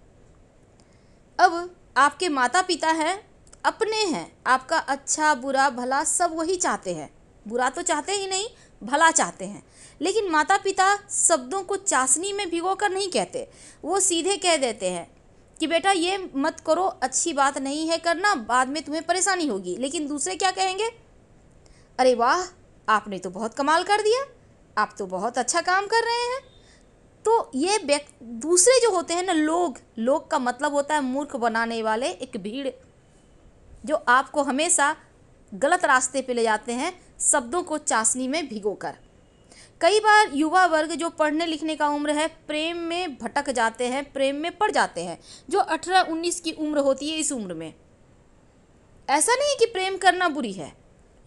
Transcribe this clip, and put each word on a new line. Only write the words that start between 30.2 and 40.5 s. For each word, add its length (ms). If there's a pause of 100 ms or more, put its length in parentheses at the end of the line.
का 80
मतलब 340
होता 220
है 60
मूर्ख 360
बनाने 460
वाले, 260
एक 280
भीड़ 320 (1160)
जो 80 (140)
आपको 340
हमेशा 540 (580)
गलत 300
रास्ते 380
पे 120
ले 80
जाते 300
हैं 480
शब्दों 420
को 160
चाशनी 500
में 200
भिगोकर। 480 (840)
कई 200
बार 340
युवा 320